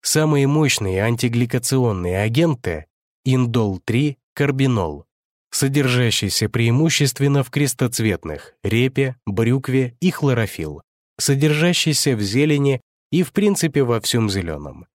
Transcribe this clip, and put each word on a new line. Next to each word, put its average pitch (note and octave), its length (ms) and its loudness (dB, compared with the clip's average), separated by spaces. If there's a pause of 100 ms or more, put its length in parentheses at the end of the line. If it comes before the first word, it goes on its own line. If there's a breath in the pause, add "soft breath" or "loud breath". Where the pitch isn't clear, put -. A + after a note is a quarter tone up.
Самые D3+ 460 2
мощные B2 560 0
антигликационные A#2 1160 0
агенты — A2 680 -2 (380)
индол A#2+ 540 0
три, C3+ 380 -2 (160)
карбинол, B2+ 720 0 (460)
содержащийся B2 1000 0
преимущественно C#3 920 0
в - 80 -8
крестоцветных – A2 1120 -2
репе, B2+ 520 0 (100)
брюкве A#2+ 760 0
и F3+ 100 2
хлорофилл, G#2+ 680 -2 (380)
содержащийся D3+ 1000 0
в G#2 40 -2
зелени C#3 600 0 (300)
и, F3+ 120 2
в - 80 -4
принципе, F3 520 2
во A#2 180 0
всем A2+ 280 0
зеленом. E2 640 -6